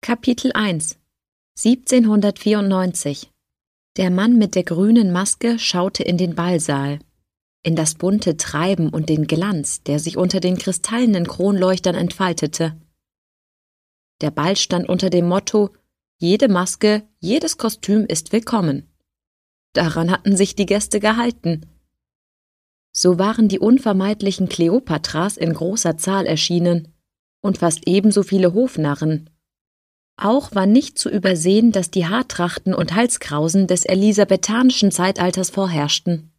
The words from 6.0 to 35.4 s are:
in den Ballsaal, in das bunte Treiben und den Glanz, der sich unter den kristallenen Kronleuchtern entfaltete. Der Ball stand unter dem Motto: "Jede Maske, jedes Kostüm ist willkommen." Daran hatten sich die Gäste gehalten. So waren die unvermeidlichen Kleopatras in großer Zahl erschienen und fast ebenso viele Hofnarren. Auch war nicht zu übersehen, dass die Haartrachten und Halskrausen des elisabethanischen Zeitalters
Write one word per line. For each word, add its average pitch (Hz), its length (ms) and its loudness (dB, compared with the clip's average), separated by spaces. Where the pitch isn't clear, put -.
in 180 140 0
den 170 180 -2
Ballsaal, 151 640 -2
in 165 140 0
das 156 180 0
bunte 185 400 0
Treiben 170 540 -2
und 156 180 -4
den 151 200 0
Glanz, 170 560 -2
der 147 160 -2
sich 165 180 -6
unter 185 240 0
den 180 160 0
kristallenen 202 680 0
Kronleuchtern 185 720 0
entfaltete. 165 800 -2
Der 151 100 -2
Ball 160 280 -2
stand - 320 -2
unter 180 200 0
dem 175 160 2
Motto: 196 440 0
"Jede 208 300 2
Maske, 208 540 0
jedes 240 360 -2
Kostüm 214 480 0
ist - 280 -6
willkommen." 196 580 -2
Daran 165 400 0
hatten 196 240 2
sich 190 180 2
die 202 120 -2
Gäste 208 340 -2
gehalten. 214 680 -2
So 180 280 2
waren 214 280 2
die 190 120 0
unvermeidlichen 202 880 0
Kleopatras 170 880 -2
in 165 160 -2
großer 170 420 -2
Zahl 190 300 -2
erschienen 175 640 0
und 202 180 -2
fast - 280 -2
ebenso 202 340 4
viele 185 320 2
Hofnarren. 156 760 -2
Auch 247 380 -2
war 196 140 0
nicht 233 320 2
zu - 100 -4
übersehen, 190 600 2
dass 185 180 -2
die 180 160 -2
Haartrachten 185 680 -4
und 165 180 -4
Halskrausen 185 720 0
des 180 180 0
elisabethanischen 208 1080 2
Zeitalters 185 580 -2